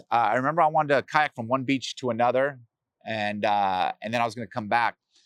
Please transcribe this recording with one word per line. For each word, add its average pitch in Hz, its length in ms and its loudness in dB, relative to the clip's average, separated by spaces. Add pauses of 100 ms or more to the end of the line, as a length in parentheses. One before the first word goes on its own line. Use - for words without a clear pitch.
(120)
uh, 113 40 4
I 113 200 4
remember 147 260 0
I 156 60 6
wanted 156 280 2
to 123 60 4
kayak 151 320 0
from 113 140 -8
one 131 160 -2
beach 131 320 -4
to 127 140 -4
another, 123 500 0 (460)
and, 104 400 -4
uh, 95 480 0 (100)
and 110 100 -6
then 120 60 0
I 117 60 0
was 107 100 -6
gonna 117 120 -10
come 107 200 -8
back. 113 280 0 (300)